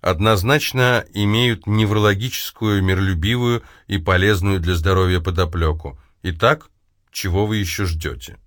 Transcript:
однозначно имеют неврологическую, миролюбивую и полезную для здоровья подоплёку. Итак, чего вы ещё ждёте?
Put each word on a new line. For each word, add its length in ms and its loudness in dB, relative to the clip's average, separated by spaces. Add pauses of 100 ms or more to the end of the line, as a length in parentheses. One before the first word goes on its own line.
однозначно 1120 2
имеют 540 0
неврологическую, 1160 0
миролюбивую 800 0 (240)
и 100 -2
полезную 600 2
для 160 0
здоровья 440 2
подоплёку. 800 -4 (240)
Итак, 460 0 (420)
чего 340 -2
вы 120 -2
ещё 280 -4
ждёте? 600 -8